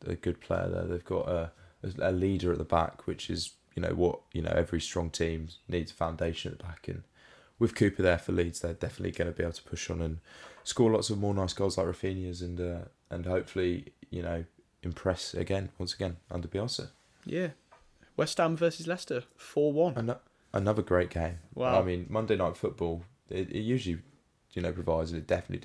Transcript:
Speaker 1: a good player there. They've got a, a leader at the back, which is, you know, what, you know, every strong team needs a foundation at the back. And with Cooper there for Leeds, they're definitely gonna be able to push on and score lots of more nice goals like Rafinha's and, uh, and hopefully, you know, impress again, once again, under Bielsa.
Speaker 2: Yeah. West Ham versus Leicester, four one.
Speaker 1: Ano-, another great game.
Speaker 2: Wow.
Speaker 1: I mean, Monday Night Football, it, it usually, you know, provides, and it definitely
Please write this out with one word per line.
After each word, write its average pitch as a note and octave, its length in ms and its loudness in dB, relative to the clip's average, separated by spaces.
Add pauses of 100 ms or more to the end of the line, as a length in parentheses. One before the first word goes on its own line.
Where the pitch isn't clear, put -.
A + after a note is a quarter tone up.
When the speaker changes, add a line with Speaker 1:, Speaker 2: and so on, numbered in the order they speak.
Speaker 1:
a F2+ 80 -2
good - 260 -2
player F2 280 0
there. F2 160 0
They've F2 200 -4
got - 240 -2
a, E2 220 0 (500)
a F#2 120 2
leader F2+ 400 4
at D#2 60 0
the E2 60 -2
back, - 420 0
which D2+ 220 -4
is, E2+ 220 -4 (260)
you F2+ 60 -2
know, E2+ 120 2
what, E2+ 260 4 (120)
you E2 80 -2
know, E2 140 0
every E2+ 260 2
strong E2 300 -2
team E2 380 -2 (200)
needs F2 220 -2
a - 40 -16
foundation E2 580 -2
at D#2 60 -12
the - 60 -14
back. - 240 -12
And F2+ 140 -6 (560)
with A#2 160 4
Cooper G2+ 280 4
there F2 160 6
for - 140 -4
Leeds, F2 280 2
they're E2+ 120 -2
definitely - 380 -6
gonna E2+ 220 -2
be E2 100 -4
able E2+ 100 -2
to - 100 -14
push - 280 -8
on E2+ 100 -2
and E2 180 -2 (460)
score A#2 260 4
lots G#2 200 2
of G#2 80 -2
more G2+ 160 2
nice F#2+ 180 0
goals G2 240 0
like F2 100 2
Rafinha's F2+ 540 -4
and, F2 200 -6
uh, F2 180 -2 (320)
and F2 160 -6
hopefully, F2+ 680 0 (180)
you F2 120 -4
know, E2+ 220 -2 (380)
impress - 520 -2
again, F#2 440 -2
once F2+ 160 -4
again, F2+ 220 -2 (140)
under F2 180 -6
Bielsa. G2+ 400 -4 (360)
Speaker 2:
Yeah. E3+ 240 -4 (680)
West - 220 0
Ham E3 180 4
versus E3 300 0
Leicester, E3+ 380 -4 (120)
four D3 360 2
one. D#3 240 4
Speaker 1:
Ano-, A#2 240 -2 (320)
another G#2 300 4
great F2+ 280 4
game. E2 280 -2 (160)
Speaker 2:
Wow. B2 260 4
Speaker 1:
I - 40 6
mean, F2+ 240 0
Monday A2 280 2
Night F2 200 2
Football, E2+ 480 -2 (260)
it, F#2+ 200 -2
it G2+ 100 -2
usually, G#2+ 380 0 (540)
you F2+ 100 -4
know, E2+ 100 0
provides, E2 400 0
and E2+ 80 -4
it D2 60 -10
definitely F2 380 0